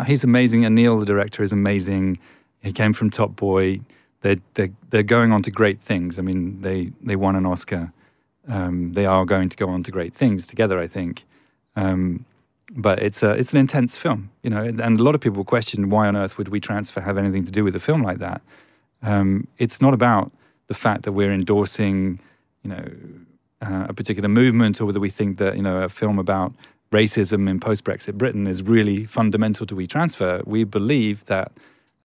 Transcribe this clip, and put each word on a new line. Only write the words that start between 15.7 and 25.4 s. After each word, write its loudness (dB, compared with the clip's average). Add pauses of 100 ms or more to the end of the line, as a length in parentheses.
"Why 4
on 0
earth -4
would -6
WeTransfer -6
have -4
anything 0
to -8
do 0
with 0
a -6
film 0
like -4
that?" -8 (600)
Um, 2 (100)
it's -2
not 6
about 2 (360)
the -8
fact -2
that -4
we're 2
endorsing, 0 (440)
you -8
know, -10 (720)
uh, -6
a -8
particular -2
movement, 4
or -2
whether -2
we 0
think -2
that, 0